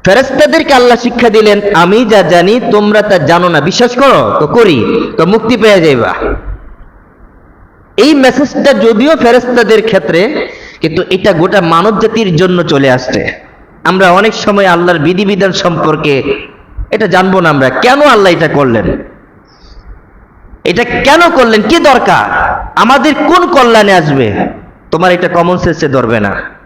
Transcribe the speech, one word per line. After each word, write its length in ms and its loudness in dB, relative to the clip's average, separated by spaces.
ফেরেশতাদেরকে 680 0
আল্লাহ 220 4
শিক্ষা 340 0
দিলেন, 300 2
"আমি 300 2
যা 180 2
জানি 380 2
তোমরা 320 2
তা 160 0
জানো 300 0
না, 120 0
বিশ্বাস 340 -2
করো?" 460 2
তো 60 0
"করি।" 680 0
তো 100 0
"মুক্তি 300 0
পেয়ে 240 2
যাইবা।" 340 0
এই 180 2
মেসেজটা 580 0
যদিও 440 2
ফেরেশতাদের 680 2
ক্ষেত্রে, 680 -2
কিন্তু 300 -4
এটা 220 0
গোটা 280 0
মানব 400 0
জাতির 360 0
জন্য 260 0
চলে 280 0
আসছে। 420 -2
আমরা 260 2
অনেক 240 2
সময় 320 -2
আল্লাহর 320 0
বিধিবিধান 540 -2
সম্পর্কে 680 -2
এটা 160 -2
জানবো 340 0
না 100 0
আমরা, 180 0
কেন 340 0
আল্লাহ 300 4
এটা 160 -2
করলেন, 500 -2
এটা 200 -2
কেন 360 0
করলেন, 320 2
কি 160 0
দরকার, 760 0
আমাদের 380 2
কোন 320 0
কল্যাণে 460 2
আসবে, 400 0
তোমার 220 -2
এটা 160 -2
কমন 280 -2
সেন্সে 320 -4
ধরবে 320 -2
না 220 -6